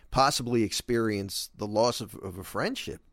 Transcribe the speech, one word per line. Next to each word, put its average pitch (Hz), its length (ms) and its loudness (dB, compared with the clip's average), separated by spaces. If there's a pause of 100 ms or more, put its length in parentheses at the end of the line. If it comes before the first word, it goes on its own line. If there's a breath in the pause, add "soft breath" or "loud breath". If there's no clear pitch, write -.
(100)
possibly 123 520 4
experience 104 920 0
the 107 100 -4
loss 110 340 2
of, 104 160 -10
of 92 200 -10
a 92 80 -10
friendship 165 560 -4 (120)